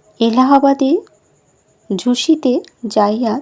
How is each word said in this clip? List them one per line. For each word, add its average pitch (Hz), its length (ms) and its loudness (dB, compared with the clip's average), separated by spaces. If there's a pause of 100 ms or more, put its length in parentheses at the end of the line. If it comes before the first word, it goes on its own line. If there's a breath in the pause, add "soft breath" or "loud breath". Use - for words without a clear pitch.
(200)
এলাহাবাদে 269 800 2 (960)
ঝুসিতে 262 640 -2 (220)
যাইয়া 220 580 -2